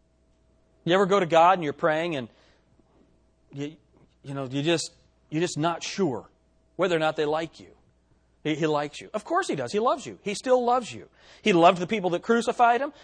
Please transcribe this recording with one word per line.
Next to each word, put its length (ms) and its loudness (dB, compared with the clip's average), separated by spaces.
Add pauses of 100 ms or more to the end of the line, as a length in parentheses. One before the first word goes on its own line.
(840)
You 100 2
ever 120 2
go 140 2
to 60 0
God 280 6
and 100 -4
you're 80 -4
praying 440 -2
and 120 -8 (1200)
you, 240 -12 (480)
you 100 -14
know, 120 -6
you 160 -6
just, 280 0 (400)
you're 120 -2
just 160 -4
not 260 -2
sure 440 -4 (460)
whether 220 0
or 20 0
not 160 0
they 120 0
like 340 -4
you. 160 -20 (640)
He, 140 -2
he 100 -2
likes 340 -2
you. 140 -18
Of 100 -8
course 220 -2
he 80 -4
does. 160 -6
He 80 -2
loves 260 -2
you. 180 -14
He 120 -6
still 300 2
loves 280 0
you. 160 -16 (340)
He 100 2
loved 260 8
the 80 -4
people 240 -2
that 120 -4
crucified 580 2
him. 120 -6 (120)